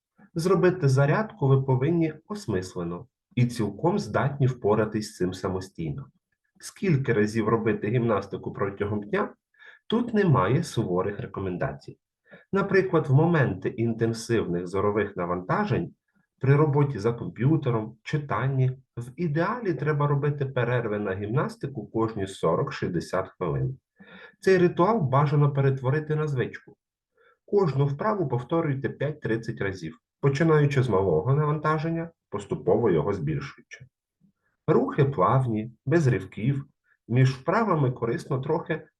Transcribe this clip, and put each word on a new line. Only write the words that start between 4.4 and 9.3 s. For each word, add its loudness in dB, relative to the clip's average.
впоратись 0
з -20
цим -2
самостійно. -6
Скільки 0
разів 2
робити 0
гімнастику -2
протягом -4
дня, -4